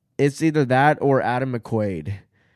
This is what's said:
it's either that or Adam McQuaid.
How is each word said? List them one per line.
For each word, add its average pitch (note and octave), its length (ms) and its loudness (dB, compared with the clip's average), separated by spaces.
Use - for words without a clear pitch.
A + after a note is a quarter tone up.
it's C#3 240 0
either D3+ 240 2
that C3+ 340 4
or C3+ 220 2
Adam B2+ 300 -4
McQuaid. G2+ 600 -4